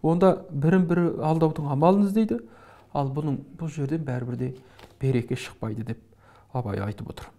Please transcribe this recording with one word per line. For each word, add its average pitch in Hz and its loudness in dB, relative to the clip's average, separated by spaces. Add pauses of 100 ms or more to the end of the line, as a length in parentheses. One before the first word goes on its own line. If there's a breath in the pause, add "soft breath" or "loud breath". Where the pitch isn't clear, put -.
онда 175 4
бірін-бірі 170 2
алдаудың 156 0
амалын 170 4
іздейді. 220 0 (540 loud breath)
Ал 139 -2
бұның, 147 -2 (160)
бұл 160 -8
жерден 151 -4
бәрібір 123 -6
де 127 -4 (480 loud breath)
береке 127 0
шықпайды - -8
деп 214 -8 (540 soft breath)
Абай 101 -4
айтып 101 -8
отыр. - -14 (120)